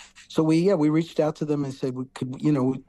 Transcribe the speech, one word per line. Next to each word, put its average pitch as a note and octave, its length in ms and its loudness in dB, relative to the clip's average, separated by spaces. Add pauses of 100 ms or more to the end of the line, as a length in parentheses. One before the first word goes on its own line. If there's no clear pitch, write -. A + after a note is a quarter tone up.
(300)
so - 140 0
we, D#3+ 160 4
yeah, F#3+ 160 2
we D3+ 120 2
reached D#3+ 320 0
out D#3 160 2
to - 80 -6
them D3 220 -2
and C3+ 80 -8
said, C3 220 -6
"We B2+ 180 -8
could, B2+ 260 -8
you D3+ 140 2
know, C3+ 100 2
we, C3 260 -2